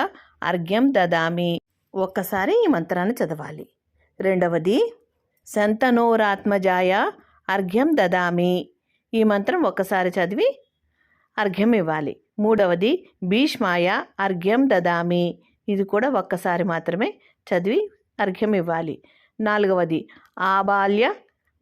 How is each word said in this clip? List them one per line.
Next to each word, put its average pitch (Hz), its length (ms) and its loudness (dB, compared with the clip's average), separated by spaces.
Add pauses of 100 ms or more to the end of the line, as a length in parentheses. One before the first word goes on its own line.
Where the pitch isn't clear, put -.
(420)
అర్ఘ్యం 180 500 0
దదామి". 170 580 0 (440)
ఒక్కసారి 196 680 -2
ఈ - 20 2
మంత్రాన్ని 180 480 0
చదవాలి. 151 500 -8 (560)
రెండవది 180 580 0 (680)
"సంతనోరాత్మజాయ 208 1500 2 (560)
అర్ఘ్యం 196 460 0
దదామి". 180 580 2 (600)
ఈ 220 80 2
మంత్రం 220 400 2
ఒక్కసారి 190 460 0
చదివి 202 400 0 (880)
అర్ఘ్యం 208 380 0
ఇవ్వాలి. 160 420 -2 (220)
మూడవది 208 540 2 (320)
"భీష్మాయ 185 640 0 (320)
అర్ఘ్యం 196 480 0
దదామి". 175 560 2 (440)
ఇది 196 160 0
కూడా 208 240 0
ఒక్కసారి 180 560 -2
మాత్రమే 175 440 -2 (380)
చదివి 196 340 0 (400)
అర్ఘ్యం 208 340 0
ఇవ్వాలి. 165 480 -4 (380)
నాలుగవది 190 600 0 (380)
"ఆబాల్య 196 760 0 (480)